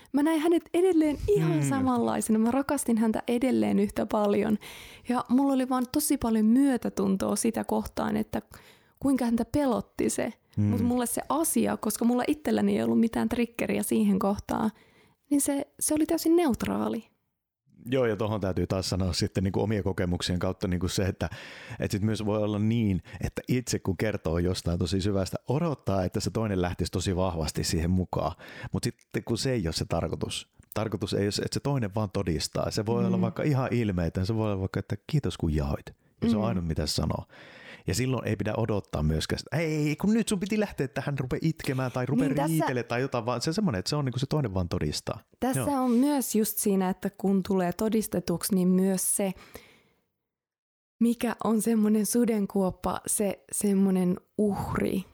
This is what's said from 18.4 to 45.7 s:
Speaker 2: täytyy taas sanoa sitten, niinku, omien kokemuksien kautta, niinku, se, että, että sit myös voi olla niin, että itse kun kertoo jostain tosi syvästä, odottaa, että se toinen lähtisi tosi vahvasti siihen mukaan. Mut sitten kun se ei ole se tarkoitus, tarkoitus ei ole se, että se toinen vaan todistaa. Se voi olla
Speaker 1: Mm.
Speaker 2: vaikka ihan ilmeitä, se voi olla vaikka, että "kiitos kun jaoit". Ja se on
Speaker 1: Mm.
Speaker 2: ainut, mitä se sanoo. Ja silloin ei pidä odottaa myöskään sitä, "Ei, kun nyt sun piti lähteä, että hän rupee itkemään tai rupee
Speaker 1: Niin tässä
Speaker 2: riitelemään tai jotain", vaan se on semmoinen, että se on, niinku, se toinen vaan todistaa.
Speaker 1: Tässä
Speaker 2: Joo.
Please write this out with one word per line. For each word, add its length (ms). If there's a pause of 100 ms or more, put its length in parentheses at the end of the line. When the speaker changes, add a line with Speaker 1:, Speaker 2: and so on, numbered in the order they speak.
Speaker 2:
täytyy 260
taas 220
sanoa 240
sitten, 320
niinku, 180
omien 220
kokemuksien 540
kautta, 300
niinku, 200
se, 180
että, 220 (520)
että 120
sit 100
myös 220
voi 180
olla 160
niin, 440 (180)
että 280
itse 300
kun 180
kertoo 420
jostain 400
tosi 220
syvästä, 360 (120)
odottaa, 560
että 160
se 100
toinen 320
lähtisi 300
tosi 240
vahvasti 480
siihen 260
mukaan. 420 (400)
Mut 120
sitten 400
kun 140
se 140
ei 140
ole 60
se 120
tarkoitus, 640 (260)
tarkoitus 400
ei 100
ole 60
se, 120
että 120
se 60
toinen 340
vaan 160
todistaa. 600
Se 160
voi 200
olla 100
Speaker 1:
Mm. 40
Speaker 2:
vaikka 220
ihan 300
ilmeitä, 520
se 100
voi 180
olla 80
vaikka, 200
että 160 (100)
"kiitos 320
kun 160
jaoit". 320 (360)
Ja 80
se 60
on 60
Speaker 1:
Mm. 60
Speaker 2:
ainut, 180
mitä 200
se 80
sanoo. 300 (640)
Ja 80
silloin 340
ei 80
pidä 200
odottaa 460
myöskään 360
sitä, 180
"Ei, 400
kun 180
nyt 140
sun 120
piti 200
lähteä, 240
että 220
hän 120
rupee 240
itkemään 500
tai 140
rupee 220
Speaker 1:
Niin 80
tässä 160
Speaker 2:
riitelemään 360
tai 120
jotain", 260
vaan 140
se 100
on 40
semmoinen, 240
että 100
se 80
on, 80
niinku, 140
se 80
toinen 280
vaan 140
todistaa. 520 (200)
Speaker 1:
Tässä 200
Speaker 2:
Joo. 240